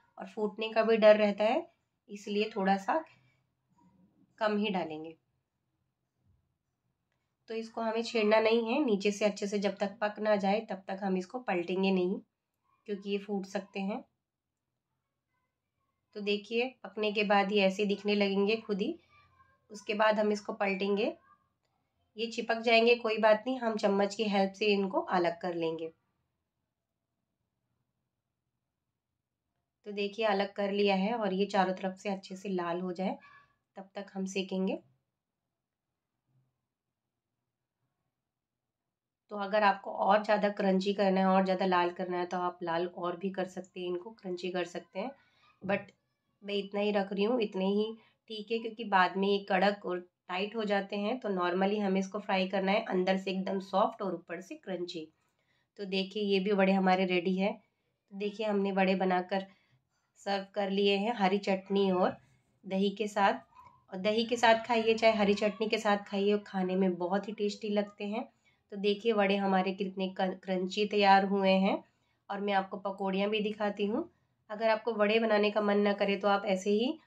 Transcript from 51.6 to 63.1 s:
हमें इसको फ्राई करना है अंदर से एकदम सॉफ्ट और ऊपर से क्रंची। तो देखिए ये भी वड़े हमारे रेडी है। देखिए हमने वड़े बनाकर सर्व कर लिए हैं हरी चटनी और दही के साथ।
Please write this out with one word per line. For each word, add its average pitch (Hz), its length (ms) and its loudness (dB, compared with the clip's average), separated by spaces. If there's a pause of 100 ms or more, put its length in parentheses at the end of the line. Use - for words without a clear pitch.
हमें 190 200 0
इसको 190 200 -6
फ्राई 190 280 -2
करना 190 240 0
है 226 140 0
अंदर 190 320 0
से 190 120 -6
एकदम 190 320 -4
सॉफ्ट 214 400 0
और 185 120 -4
ऊपर 170 260 -10
से 240 160 -16
क्रंची। 175 500 -10 (720)
तो 202 80 -10
देखिए 190 380 -4
ये 202 160 2
भी 202 120 0
वड़े 190 200 4
हमारे 190 340 2
रेडी 180 300 0
है। 196 160 0 (600)
देखिए 208 340 -6
हमने 196 260 0
वड़े 190 240 2
बनाकर 185 500 -2 (720)
सर्व 196 340 -4
कर 196 160 -2
लिए 202 260 4
हैं 214 200 0
हरी 196 240 2
चटनी 196 520 0
और 185 240 2 (480)
दही 196 280 0
के 214 160 -4
साथ। 208 320 2 (520)